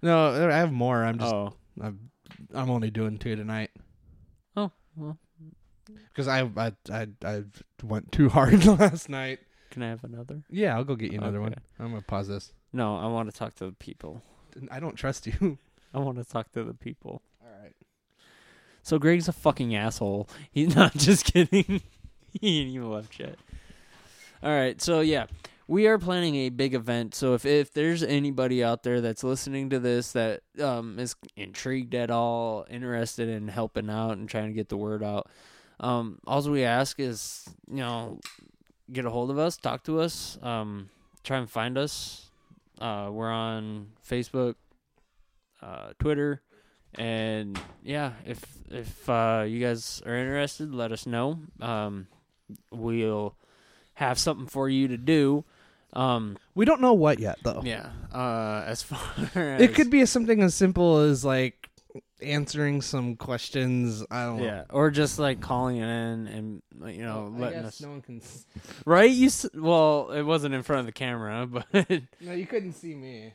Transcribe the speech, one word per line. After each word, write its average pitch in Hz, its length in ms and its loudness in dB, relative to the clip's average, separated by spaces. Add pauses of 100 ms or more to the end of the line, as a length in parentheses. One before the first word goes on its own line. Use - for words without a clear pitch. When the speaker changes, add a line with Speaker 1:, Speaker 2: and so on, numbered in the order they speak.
Speaker 1:
No, 160 480 4
I 147 60 4
have 165 160 4
more. 123 320 2
I'm 113 160 0
just, 117 140 0
Speaker 2:
Oh. 101 200 -2 (280)
Speaker 1:
I'm, 110 280 -10 (440)
I'm 131 160 -4
only 113 220 0
doing 110 260 -2
two 110 180 -4
tonight. 110 360 -6 (840)
Speaker 2:
Oh, 208 160 -2 (240)
well. 156 220 -10 (1000)
Speaker 1:
'Cause 135 140 -4
I, 131 260 2
I, 117 160 -2 (200)
I, 110 160 -6 (180)
I 104 180 -4 (400)
went 107 300 -6
too 143 160 6
hard 135 360 8
<laughs> 202 140 10
last 180 300 4
night. 131 300 -8 (320)
Speaker 2:
Can 127 120 -8
I 117 60 -4
have 113 160 -10
another? 120 440 -12
Speaker 1:
Yeah, 185 280 0
I'll 127 80 -2
go 139 100 -2
get 110 160 -6
you 104 80 -6
another 104 220 -4
one. 110 100 -4
Speaker 2:
Okay. - 100 -12 (180)
Speaker 1:
I'm 117 100 -8
gonna 110 120 -8
pause 98 280 -6
this. 101 240 -10 (200)
Speaker 2:
No, 110 240 -2
I 92 100 -4
wanna 113 240 -4
talk 110 240 -10
to 95 120 -10
the 92 60 -10
people. - 480 -16 (500)
Speaker 1:
I 127 80 -12
don't 156 160 -10
trust - 320 -6
you. 147 300 -2 (180)
<laughs> - 180 -20
Speaker 2:
I 131 60 -6
wanna 131 240 -6
talk - 300 -8
to 117 100 -6
the 113 100 -8
people. - 480 -14 (220)
Speaker 1:
All 120 60 -20 (120)
right. 104 120 -20 (1120)
Speaker 2:
So 156 160 2
Greg's 160 280 4
a 170 60 -2
fucking 127 420 0
asshole. 104 540 -2 (220)
He's 151 240 2
<laughs> - 0 -
not, 160 200 8
just 151 300 6
kidding. 180 600 4
<laughs> - 40 -20 (500)
He 180 200 2
ain't 131 100 -4
even 123 200 -8
left 107 260 -10
yet. - 200 -12 (1080)
All 143 80 -2
right, 131 300 2
so 170 180 2
yeah, 151 280 2 (420)
we 202 180 6
are 220 100 6
planning 175 380 0
a 131 140 0
big 127 240 -2
event. 117 420 -2
So 131 180 2
if, 120 120 0
if 143 280 4
there's 165 300 0
anybody 131 580 2
out 117 220 0
there 123 160 2
that's 117 240 -4
listening 135 460 -4
to 131 100 0
this 120 320 0
that, 113 300 -2 (200)
um, 117 380 -4
is 123 160 -6 (220)
intrigued 120 580 -6
at 120 160 -2
all, 117 580 -2
interested 120 600 -4
in 107 180 -6
helping 107 420 -4
out 110 280 -4
and 104 100 -10
trying 107 200 -6
to 107 60 -8
get 107 140 -6
the - 80 -8
word 107 260 -4
out, 104 280 -4 (500)
um, 117 480 -4
all 139 160 0
we 143 220 0
ask 123 340 0
is, - 480 -8 (220)
you 131 80 -8
know, 117 420 -6 (720)
get 127 140 -4
a 120 40 -2
hold 120 220 -4
of 139 80 -2
us, 165 160 0
talk 123 300 -6
to 160 160 0
us, - 420 -6
um, 107 460 -6 (340)
try 135 140 -4
and 123 120 -6
find 120 280 -4
us. - 520 -6 (520)
Uh, 104 300 -6
we're 113 200 -4
on 110 560 -6 (180)
Facebook, 123 500 -2 (1040)
uh, 57 380 -14
Twitter, 147 420 0 (540)
and 110 640 -4 (240)
yeah, 143 300 -6 (120)
if, - 180 -12 (280)
if, - 380 -12
uh, 113 380 2
you 113 180 -4
guys 117 400 -4
are 120 100 -4
interested, 143 580 -4
let 117 180 -4
us 110 140 -8
know. 131 340 -4 (220)
Um, 107 460 -6 (640)
we'll 110 640 -2 (600)
have 127 240 -2
something 135 280 -2
for 135 220 -2
you 135 200 2
to 123 80 -6
do. 143 460 2 (500)
Um, 117 440 0 (160)
Speaker 1:
We 208 120 4
don't 294 160 6
know 254 120 8
what 151 260 6
yet, 104 240 -4
though. - 200 -2
Speaker 2:
yeah. 113 260 -6 (240)
Uh, 113 520 -4
as 113 180 -8
<laughs> - 0 -
far 135 160 -10 (360)
as 151 260 2
Speaker 1:
It 247 140 8
could 294 140 4
be 269 160 8
something 226 360 4
as 180 120 6
simple 175 460 6
as, 147 240 4
like, 131 460 0 (520)
answering 147 600 -2
some 123 340 -4
questions. 123 960 -2
I 123 140 -4
don't 117 140 -4
know. 127 40 -2
Speaker 2:
Yeah, 104 260 -4
or 147 220 4
just, 143 260 0
like, 135 240 0
calling 127 360 -2
it 113 100 -2
in 117 400 -4
and, 107 340 -10 (320)
you 101 100 -12
know, 110 300 -8
Speaker 1:
Well, 120 100 -8
I - 40 -4
Speaker 2:
letting - 160 -8
Speaker 1:
guess 113 120 -10
Speaker 2:
us - 60 -16
Speaker 1:
no 147 80 -14
one 143 120 -14
can 120 180 -16
s- - 260 -20 (400)
Speaker 2:
Right? 185 240 10
You 254 180 6
s-, - 180 2 (100)
well, 156 560 4
it 147 120 -2
wasn't 147 320 2
in 127 80 -4
front 139 180 0
of 123 40 -4
the 113 60 -8
camera, 117 560 -4
<laughs> - 20 -10
but 120 160 -6 (560)
Speaker 1:
No, 175 120 -12
you 180 120 -6
couldn't 196 280 -6
see 165 220 -14
me. 120 400 -16